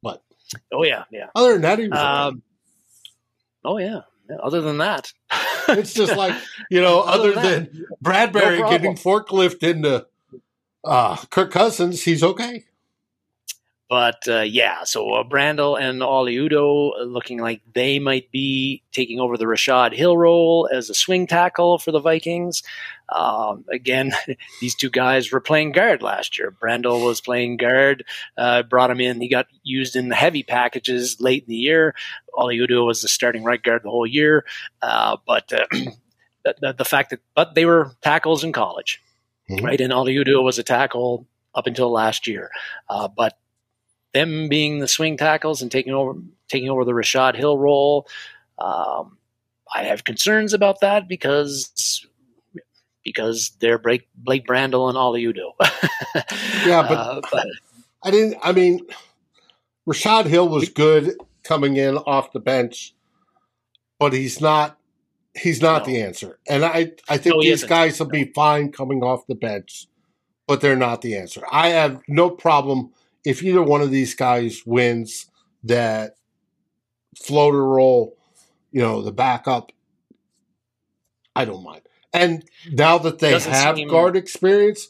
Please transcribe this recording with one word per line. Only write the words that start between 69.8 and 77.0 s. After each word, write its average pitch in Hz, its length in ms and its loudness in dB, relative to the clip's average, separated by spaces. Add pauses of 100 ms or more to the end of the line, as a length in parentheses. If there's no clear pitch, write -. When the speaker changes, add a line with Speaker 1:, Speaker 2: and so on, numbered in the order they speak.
Speaker 1:
but 139 140 0
they're 139 160 4
not 120 260 -2
the 113 140 -6
answer. 92 340 -12
I 160 180 2
have 151 400 2
no 170 220 4
problem 139 640 0 (320)
if 139 180 -2
either 180 200 4
one 147 200 4
of 139 80 0
these 131 240 0
guys 123 500 0
wins 117 640 0 (380)
that 113 520 0 (1000)